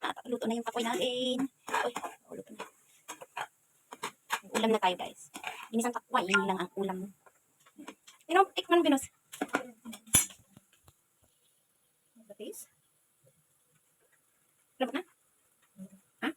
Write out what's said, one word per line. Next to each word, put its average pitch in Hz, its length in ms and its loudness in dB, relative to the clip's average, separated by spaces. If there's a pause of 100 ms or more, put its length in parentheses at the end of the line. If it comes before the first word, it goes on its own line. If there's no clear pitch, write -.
Ah, - 80 -2 (160)
luto 240 160 -4
na 220 80 0
yung 233 160 -2
takway 233 160 0
natin. 254 640 0
Uy, - 440 -2 (360)
oh, - 80 -12
luto - 160 -14
na. - 160 -14 (1800)
May 190 60 -18 (100)
ulam 220 160 4
na - 80 2
tayo, 185 160 6
guys. - 320 -14 (400)
Ginisang 233 240 0
takway, 202 320 0
yun 196 160 4
lang 190 160 0
ang 180 160 -2
ulam. 196 320 -2 (1200)
Pero, 370 240 8
tikman 349 260 4
mo, 330 60 6
Venus. 277 240 4 (3250)
The 202 80 -16
taste? 302 320 -14 (2000)
Lambot 254 240 -2
na? - 20 -12 (1160)
Ha? - 160 -2